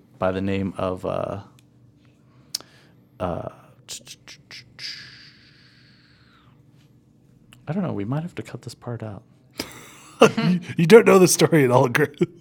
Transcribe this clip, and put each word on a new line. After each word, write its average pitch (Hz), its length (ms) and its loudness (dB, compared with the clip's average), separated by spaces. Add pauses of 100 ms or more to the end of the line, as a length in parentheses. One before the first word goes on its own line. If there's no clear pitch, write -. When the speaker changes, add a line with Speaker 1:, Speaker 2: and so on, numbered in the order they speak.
(180)
Speaker 1:
by 92 140 -2
the 95 100 -6
name 98 340 -4
of, 92 300 -6
uh, 92 340 -6 (1800)
uh, 90 280 -8 (4000)
I 143 60 -6
don't 196 100 -4
know. 131 100 -4
We 101 120 -6
might 139 180 -6
have 175 140 -12
to 107 60 -8
cut - 200 -16
this - 120 -16
part 120 280 -12
out. 107 260 -12
Speaker 2:
<laughs> - 40 -20 (1040)
You, 170 240 -2 (160)
you 170 100 2
don't 202 200 8
know 190 120 6
the 180 80 6
story 156 380 2
at 120 60 2
all, 127 180 4
Chris. 143 220 0 (300)